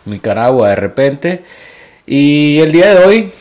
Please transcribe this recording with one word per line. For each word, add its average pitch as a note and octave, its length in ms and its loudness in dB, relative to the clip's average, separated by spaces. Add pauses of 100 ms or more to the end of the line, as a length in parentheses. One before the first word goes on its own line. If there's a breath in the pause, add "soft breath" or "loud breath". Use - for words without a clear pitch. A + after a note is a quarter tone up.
Nicaragua G#2+ 680 -2
de G2 60 -2
repente. C#3 680 -6 (600 loud breath)
Y D3 520 0
el D#3+ 140 0
día F#3 200 2
de F#3 120 4
hoy G#3 360 0